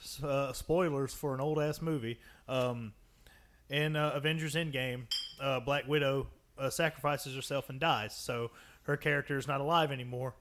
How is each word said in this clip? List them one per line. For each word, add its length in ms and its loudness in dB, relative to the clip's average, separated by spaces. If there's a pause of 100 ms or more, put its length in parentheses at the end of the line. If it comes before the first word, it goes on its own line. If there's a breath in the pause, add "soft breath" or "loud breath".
s-, 200 -10
uh, 300 0
spoilers 600 2
for 200 -2
an 80 -2
old-ass 400 2
movie, 380 -2 (280 soft breath)
um, 460 0 (760 soft breath)
in, 280 0
uh, 160 2
Avengers 420 0
Endgame, 520 -2 (340)
uh, 180 2
Black 280 0
Widow, 400 2 (300)
uh, 120 0
sacrifices 680 0
herself 340 -4
and 120 -8
dies. 340 2
So 360 -4 (320 soft breath)
her 140 2
character 400 0
is 100 -2
not 120 0
alive 320 4
anymore. 500 -6